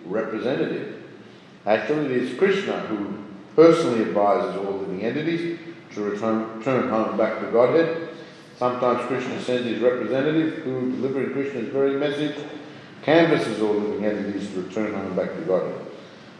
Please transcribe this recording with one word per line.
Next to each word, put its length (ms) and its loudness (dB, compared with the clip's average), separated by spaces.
representative. 1000 -4
Actually, 400 2
it 60 -2
is 280 -2
Krishna 420 2
who 360 -4
personally 460 8
advises 540 2
all 160 -4
living 300 -4
entities 560 -2
to 80 -4
return, 560 -2
return 320 0
home 260 0
back 240 2
to 60 -4
Godhead. 640 4
Sometimes 480 0
Krishna 340 -4
sends 260 -2
his 140 -2
representative, 840 0
who, 340 -2
delivering 360 -2
Krishna's 360 -4
very 300 2
message, 380 -2
canvasses 600 4
all 100 2
living 320 0
entities 460 -2
to 100 -6
return 320 -4
home 240 -4
back 180 -2
to 60 -8
Godhead. 400 0